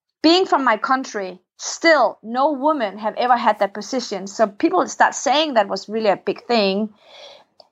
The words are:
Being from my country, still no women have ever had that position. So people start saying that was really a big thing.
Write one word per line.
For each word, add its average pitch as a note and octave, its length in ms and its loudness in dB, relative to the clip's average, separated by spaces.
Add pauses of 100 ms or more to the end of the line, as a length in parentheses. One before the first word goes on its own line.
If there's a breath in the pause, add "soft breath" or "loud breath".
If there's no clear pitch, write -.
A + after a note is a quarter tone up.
(240)
Being F4+ 240 4
from D4+ 160 0
my A#3 140 2
country, A3 600 -4 (180)
still C#4+ 680 2
no B3+ 300 0
women B3+ 440 -2
have G#3+ 180 -4
ever B3 220 2
had A3+ 220 0
that G3 160 0
position. G#3 500 -8
So G#3 220 0
people D#4 400 -2
start A3 260 2
saying C#4+ 400 0
that G3+ 160 0
was F#3+ 180 -8
really A3 220 -2
a F3+ 80 2
big - 300 -8
thing. G#3+ 480 0 (760 loud breath)